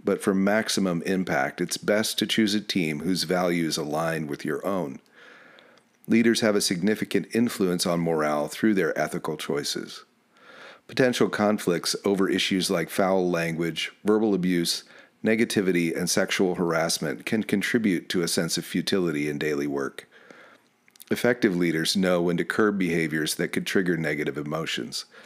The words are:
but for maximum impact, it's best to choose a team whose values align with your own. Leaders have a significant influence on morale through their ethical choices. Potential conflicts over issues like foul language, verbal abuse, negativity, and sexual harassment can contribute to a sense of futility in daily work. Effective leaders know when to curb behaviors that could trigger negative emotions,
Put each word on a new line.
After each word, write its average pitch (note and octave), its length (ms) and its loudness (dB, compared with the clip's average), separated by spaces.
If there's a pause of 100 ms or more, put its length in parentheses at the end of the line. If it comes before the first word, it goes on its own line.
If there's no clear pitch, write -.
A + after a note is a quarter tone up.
but G2 160 2
for G2+ 140 2
maximum G2 680 0
impact, F2 580 -2
it's F2 160 -4
best G#2+ 400 0
to - 80 0
choose G#2 300 2
a G#2+ 40 0
team D#2 420 -2
whose E2 240 0
values F2 520 0
align D#2+ 480 -2
with C#2+ 180 -8
your D2 220 -4
own. E2+ 340 -4 (1080)
Leaders A2+ 340 4
have G#2+ 140 4
a G2+ 60 2
significant G2 720 0
influence G2+ 520 0
on F2 160 0
morale D2+ 460 0
through A2 260 2
their F2 260 2
ethical D#2 380 -4
choices. - 680 -6 (840)
Potential B2 420 2
conflicts G#2 720 0
over G2 240 2
issues F#2 440 0
like E2+ 180 0
foul F#2 400 2
language, E2 640 -2 (100)
verbal G#2+ 300 4
abuse, F2 500 0 (400)
negativity, G2+ 720 2
and F2+ 140 -2
sexual F#2 460 2
harassment E2 680 -2
can A2 180 -2
contribute G2+ 680 0
to F2+ 140 0
a E2 40 -2
sense E2+ 300 -2
of E2+ 80 -6
futility D#2+ 640 0
in D2 80 -4
daily D2 300 -2
work. C#2 420 -6 (1000)
Effective A#2 440 2
leaders D#2+ 400 0
know F2+ 280 2
when F2 120 2
to F2 80 0
curb G#2 360 0
behaviors D#2+ 560 -2
that F2 140 -4
could F2+ 180 -4
trigger F2+ 280 2
negative D2+ 440 -4
emotions, D2+ 680 -6 (200)